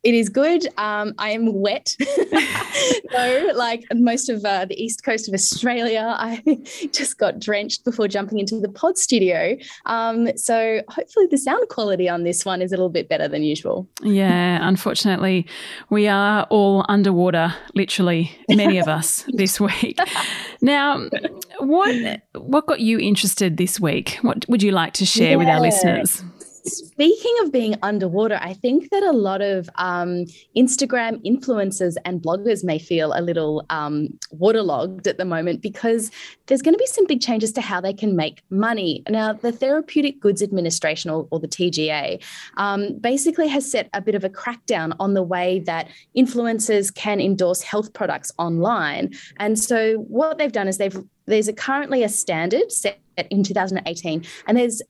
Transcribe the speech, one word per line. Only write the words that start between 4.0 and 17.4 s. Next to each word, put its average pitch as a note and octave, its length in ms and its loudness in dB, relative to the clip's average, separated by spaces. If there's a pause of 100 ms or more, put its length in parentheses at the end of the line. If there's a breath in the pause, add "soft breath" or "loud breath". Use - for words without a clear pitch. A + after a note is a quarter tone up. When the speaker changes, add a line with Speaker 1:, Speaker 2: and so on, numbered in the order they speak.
Speaker 1:
of, G#3 160 -4
uh, G3 200 0
the F#3 160 -8
east A#3 220 -8
coast A3 240 -2
of G3 60 -4
Australia, A#3 840 -2
I A3+ 260 -6
<laughs> D4 500 -2
just - 240 -4
got G#3 220 0
drenched G#3 440 -4
before A#3 240 -2
jumping G3+ 300 -4
into G3+ 220 -2
the G3+ 100 -2
pod E4+ 280 -2
studio. F#3 600 2 (300 loud breath)
Um, A3+ 500 0
so A3+ 520 0
hopefully - 360 2
the D#4+ 120 2
sound D4 320 0
quality F#3+ 380 0
on F3 160 0
this F3 220 -2
one F#3 160 -2
is F#3 100 -2
a F#3+ 40 -2
little F#3 140 2
bit E3 200 -4
better D#3 180 0
than D3 140 -2
usual. D#3 460 -2 (160)
Speaker 2:
Yeah, F3+ 580 2
unfortunately, F#3 840 0 (420 loud breath)
we G#3 180 2
are G3+ 420 2
all G3 380 4
underwater, F3+ 680 4 (200 loud breath)